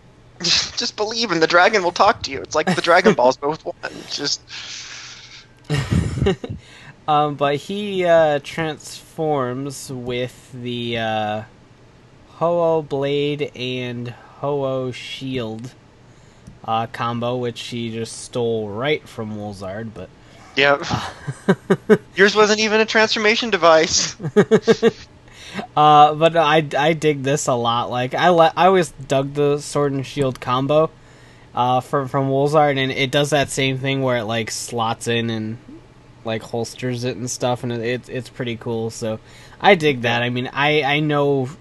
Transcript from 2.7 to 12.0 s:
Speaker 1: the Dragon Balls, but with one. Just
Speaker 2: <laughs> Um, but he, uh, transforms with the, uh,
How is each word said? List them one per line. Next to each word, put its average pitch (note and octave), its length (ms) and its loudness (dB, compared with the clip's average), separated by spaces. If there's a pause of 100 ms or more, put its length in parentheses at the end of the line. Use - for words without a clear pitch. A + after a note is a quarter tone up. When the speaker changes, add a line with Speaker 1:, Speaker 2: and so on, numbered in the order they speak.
Speaker 1:
the F3 60 -2
Dragon F3+ 320 6
Balls, B2+ 240 2
but C#3+ 120 -4
with D#3 160 -8
one. E3+ 100 -8 (340)
Just - 320 -6 (1300)
Speaker 2:
<laughs> - 760 -2 (600)
Um, D3 280 2
but C#3+ 200 0
he, G3 480 -4
uh, D#3+ 400 4
transforms C#3+ 1500 -6
with B2 640 -8
the, A#2+ 460 -6
uh, A2 440 -2 (880)